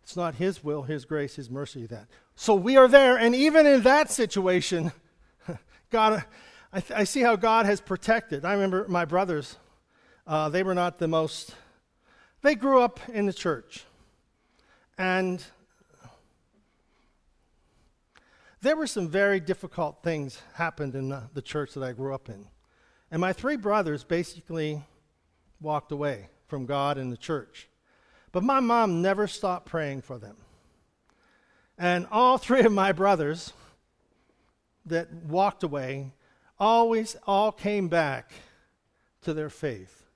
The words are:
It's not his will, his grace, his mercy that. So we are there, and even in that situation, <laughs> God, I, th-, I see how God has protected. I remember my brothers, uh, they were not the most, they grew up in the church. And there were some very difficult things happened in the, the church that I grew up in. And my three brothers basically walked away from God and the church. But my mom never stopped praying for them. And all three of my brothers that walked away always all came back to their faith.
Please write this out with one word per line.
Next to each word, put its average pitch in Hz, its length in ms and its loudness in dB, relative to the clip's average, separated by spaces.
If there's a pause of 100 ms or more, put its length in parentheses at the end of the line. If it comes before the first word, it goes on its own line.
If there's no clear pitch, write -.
It's - 140 -16
not 170 200 -6
his 185 260 -4
will, 147 200 -6
his 135 220 -6
grace, 143 300 -6
his 123 160 -14
mercy 131 360 -10
that. 107 200 -16 (300)
So 220 180 2
we 214 220 4
are 262 100 12
there, 254 320 8
and 226 160 4
even 302 320 6
in 269 160 8
that 285 280 6
situation, 180 840 -2 (560)
<laughs> - 420 -18
God, 214 340 2 (480)
I, 180 80 -4
th-, - 200 -6
I 202 40 2
see 269 160 -2
how 233 140 4
God 220 320 2
has 202 140 0
protected. 185 640 -4
I 190 80 -2
remember 196 340 0
my 175 180 -2
brothers, 170 520 -2 (680)
uh, 156 240 -2
they 185 120 0
were 185 120 -2
not 175 240 -2
the 165 100 -2
most, 160 460 -4 (880)
they 294 120 4
grew 254 260 4
up 240 280 0
in 208 180 -4
the 190 60 -2
church. - 520 -6 (1120)
And 185 460 -2 (3250)
there 294 140 2
were 311 100 -4
some 185 220 -6
very 196 320 0
difficult 165 640 -8
things 151 360 -6 (140)
happened 151 400 -6
in 135 140 -8
the, 135 160 -10 (100)
the 139 80 -10
church 147 320 -8
that 139 80 -10
I 127 100 -8
grew 135 220 -8
up - 140 -14
in. 101 180 -20 (640)
And 160 100 -4
my 185 120 0
three 285 240 -4
brothers 196 480 -2
basically 165 800 -6 (760)
walked 151 320 -6
away 139 360 -6 (180)
from 135 200 -10
God 139 320 -2
and 127 140 -8
the 117 40 -10
church. - 520 -10 (640)
But 180 100 -4
my 269 180 0
mom 226 400 2
never 190 260 0
stopped 180 400 -6
praying 143 360 -6
for 123 160 -16
them. 104 180 -20 (1400)
And 175 320 0
all 254 280 4
three 254 220 2
of 220 120 6
my 196 200 2
brothers 165 600 0 (1300)
that 165 260 -6
walked 170 500 -4
away 135 500 -8 (460)
always 226 580 0 (100)
all 208 260 2
came 202 360 -4
back 151 440 -2 (880)
to 156 120 -6
their 151 160 -8
faith. 107 540 -12 (120)